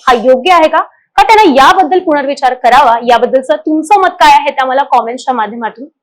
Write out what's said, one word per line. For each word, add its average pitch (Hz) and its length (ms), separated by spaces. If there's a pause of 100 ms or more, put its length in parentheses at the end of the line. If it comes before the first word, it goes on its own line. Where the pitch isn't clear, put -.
हा 254 60
योग्य 254 380
आहे 320 160
का, 311 100 (380)
का 392 60
त्यानं 415 320
याबद्दल 359 440
पुनर्विचार 285 560
करावा, 247 440 (100)
याबद्दलचं 247 480
तुमचं 311 440
मत 359 200
काय 302 120
आहे 285 180
ते 262 120
आम्हाला 262 200
कॉमेंट्सच्या 254 520
माध्यमातून 226 520 (160)